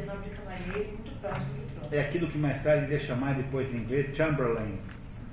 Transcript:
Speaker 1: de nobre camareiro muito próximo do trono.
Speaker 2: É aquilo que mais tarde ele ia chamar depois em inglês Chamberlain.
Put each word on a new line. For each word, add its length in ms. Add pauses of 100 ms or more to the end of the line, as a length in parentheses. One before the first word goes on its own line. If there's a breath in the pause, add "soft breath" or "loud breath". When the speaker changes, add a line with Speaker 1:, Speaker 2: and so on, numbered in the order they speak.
Speaker 1:
de 60
nobre 240
camareiro 580
muito 320
próximo 320
do 220
trono. 200
Speaker 2:
É 60
aquilo 300
que 80
mais 240
tarde 240
ele 80
ia 60
chamar 340
depois 400
em 20
inglês 400
Chamberlain. 640 (540)